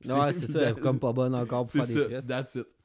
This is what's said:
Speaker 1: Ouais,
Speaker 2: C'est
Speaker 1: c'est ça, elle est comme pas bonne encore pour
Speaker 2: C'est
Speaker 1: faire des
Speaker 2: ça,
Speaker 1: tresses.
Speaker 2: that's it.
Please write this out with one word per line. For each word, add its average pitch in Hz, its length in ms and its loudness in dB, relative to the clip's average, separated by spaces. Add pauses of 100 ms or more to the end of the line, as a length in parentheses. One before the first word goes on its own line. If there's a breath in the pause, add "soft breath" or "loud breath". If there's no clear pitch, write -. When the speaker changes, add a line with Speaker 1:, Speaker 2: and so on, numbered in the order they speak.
Speaker 1:
Ouais, 139 280 2
Speaker 2:
C'est 123 140 -4
Speaker 1:
c'est 113 60 -6
ça, 156 100 0
elle 127 140 4
est - 40 -10
comme 131 180 2
pas 120 140 0
bonne 127 220 2
encore 123 300 -2
pour 120 80 -8
Speaker 2:
C'est 147 60 2
Speaker 1:
faire 123 80 2
des 120 80 -2
Speaker 2:
ça, 131 140 2
Speaker 1:
tresses. 123 180 -6
Speaker 2:
that's 127 300 -4
it. 120 100 -6 (180)